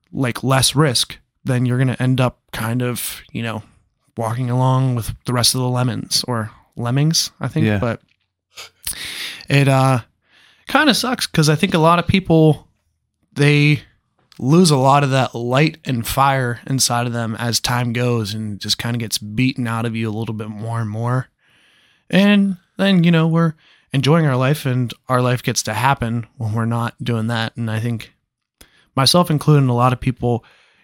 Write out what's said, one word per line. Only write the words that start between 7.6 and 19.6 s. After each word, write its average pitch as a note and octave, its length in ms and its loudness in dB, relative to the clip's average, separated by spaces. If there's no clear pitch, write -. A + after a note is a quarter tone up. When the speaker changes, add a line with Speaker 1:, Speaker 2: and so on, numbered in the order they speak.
Speaker 2:
Yeah. G#2 120 0
Speaker 1:
But A#2 240 -4
it, C#3 200 4
uh, C3 320 4
kinda C#4 280 2
sucks A#3+ 320 -4
'cause D3+ 220 2
I D#3 60 4
think F#3 200 0
a E3+ 40 2
lot E3 200 4
of E3+ 80 -2
people, D#3+ 640 2
they D3 500 2
lose D#3+ 320 4
a C#3+ 60 4
lot C3+ 260 4
of C3+ 80 0
that C3 240 0
light B2+ 500 0
and A#2 220 -4
fire C3+ 600 0
inside B2 400 0
of A#2+ 60 -4
them A#2 240 -4
as A#2 220 -4
time A#2+ 340 -2
goes A#2 420 -2
and G#2+ 260 -8
just - 180 -4
kinda A#2+ 200 -4
gets A2+ 200 -6
beaten A#2+ 480 -2